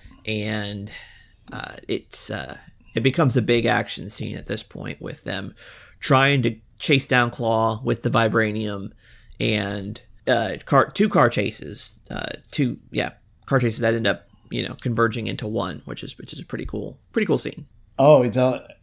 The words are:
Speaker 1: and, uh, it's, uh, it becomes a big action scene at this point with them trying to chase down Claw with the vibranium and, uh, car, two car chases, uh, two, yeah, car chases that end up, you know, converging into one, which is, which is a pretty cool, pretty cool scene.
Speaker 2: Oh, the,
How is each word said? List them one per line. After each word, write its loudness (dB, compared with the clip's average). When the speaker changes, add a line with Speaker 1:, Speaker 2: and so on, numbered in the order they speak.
Speaker 1:
and, -4
uh, -10
it's, -4
uh, -8
it 0
becomes 4
a 4
big 2
action -2
scene -8
at -12
this -8
point -12
with -12
them -8
trying 4
to 0
chase 2
down 2
Claw 0
with 0
the 0
vibranium 0
and, -2
uh, 2
car, 4
two 2
car 4
chases, -6
uh, -6
two, 0
yeah, -2
car 2
chases 0
that 2
end 0
up, -2
you -4
know, -8
converging 0
into -4
one, -4
which -10
is, -14
which -16
is -12
a -14
pretty -8
cool, -8
pretty 0
cool 2
scene. -8
Speaker 2:
Oh, 8
the, 2